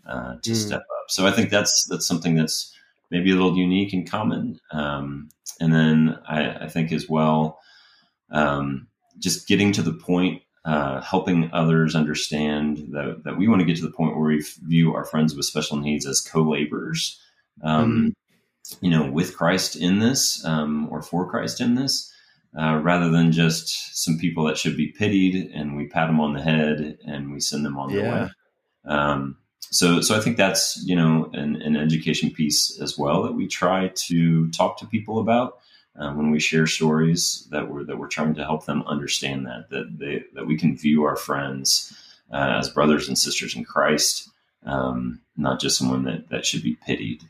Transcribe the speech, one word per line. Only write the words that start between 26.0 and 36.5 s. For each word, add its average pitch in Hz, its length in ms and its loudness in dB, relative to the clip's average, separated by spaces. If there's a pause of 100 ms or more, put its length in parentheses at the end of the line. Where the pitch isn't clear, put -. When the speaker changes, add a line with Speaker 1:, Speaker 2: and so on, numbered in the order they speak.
Speaker 1:
'em 78 100 4
on 76 140 0
the 71 80 -6
head 76 640 0
and 71 260 -8
we 71 80 -10
send 73 240 -4
them 69 140 -4
on 69 140 -6
their 101 120 0
Speaker 2:
Yeah. 113 200 -2
Speaker 1:
way. 92 60 -6 (560)
Um, 71 520 -2 (320)
so, 87 320 4
so 110 140 2
I 107 40 2
think - 180 0
that's, 95 480 2
you 92 100 2
know, 80 380 4
an, 73 280 -4
an 76 140 0
education 78 560 0
piece - 500 0
as 71 160 -6
well 73 260 2
that 120 100 -4
we 95 140 -4
try 92 420 0 (180)
to 82 420 4
talk 92 300 0
to - 80 -14
people 110 320 -4
about, 117 400 0 (400)
uh, 71 140 -8
when 76 180 0
we 76 80 2
share 80 280 2